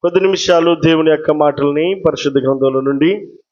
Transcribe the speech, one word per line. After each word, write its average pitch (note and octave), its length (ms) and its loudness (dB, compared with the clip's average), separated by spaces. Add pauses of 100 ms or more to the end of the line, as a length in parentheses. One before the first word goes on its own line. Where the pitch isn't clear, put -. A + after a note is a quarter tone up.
కొద్ది E3+ 160 0
నిమిషాలు F3+ 520 2 (140)
దేవుని D#3+ 260 2
యొక్క D#3 200 0
మాటల్ని D3 560 0 (180)
పరిశుద్ధ C#3 400 -2
గ్రంథంలో C3+ 360 0
నుండి C#3 300 0 (400)